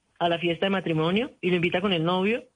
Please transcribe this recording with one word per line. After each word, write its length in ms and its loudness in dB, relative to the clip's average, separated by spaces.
a 80 2
la 100 0
fiesta 280 0
de 40 0
matrimonio 720 0
y 100 -2
lo 60 2
invita 240 0
con 120 0
el 120 0
novio, 400 0